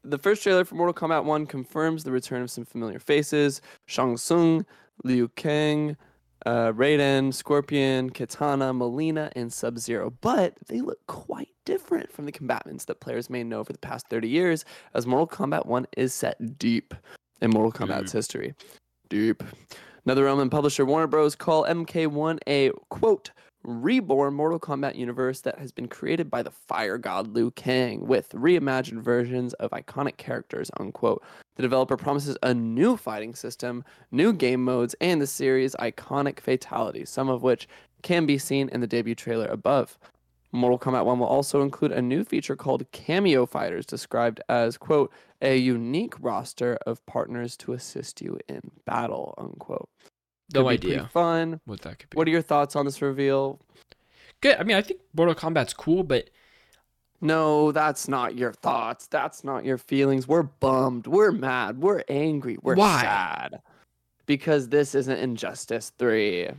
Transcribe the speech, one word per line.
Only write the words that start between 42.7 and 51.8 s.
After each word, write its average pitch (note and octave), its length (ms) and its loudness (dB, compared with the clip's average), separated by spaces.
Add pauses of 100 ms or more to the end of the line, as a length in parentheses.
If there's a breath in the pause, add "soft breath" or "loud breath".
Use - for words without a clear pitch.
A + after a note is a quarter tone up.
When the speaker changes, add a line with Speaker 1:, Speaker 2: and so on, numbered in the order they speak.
Speaker 1:
Cameo D#3+ 540 2
Fighters, F2 420 -6
described A#2 520 -2 (100)
as, A#2 280 2
quote, D3 340 2 (300 soft breath)
"a C3+ 160 4
unique B2+ 640 0
roster A#2+ 640 -4
of A#2 220 -6
partners A#2+ 500 -6
to - 160 -8
assist - 480 -12
you - 160 -8 (100)
in - 120 -12 (260)
battle," - 520 -4
unquote. - 520 -10 (640 soft breath)
Speaker 2:
No C3+ 100 6
Speaker 1:
Could C3 60 4
be A2+ 80 4
pretty F2 200 0
Speaker 2:
idea - 140 -6
Speaker 1:
fun. E3 540 2
Speaker 2:
what G#2 160 -12